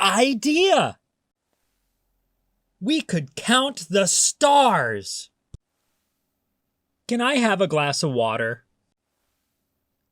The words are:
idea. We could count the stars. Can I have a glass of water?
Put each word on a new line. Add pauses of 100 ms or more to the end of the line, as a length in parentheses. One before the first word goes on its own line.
idea. (1800)
We
could
count
the
stars. (1800)
Can
I
have
a
glass
of
water? (1500)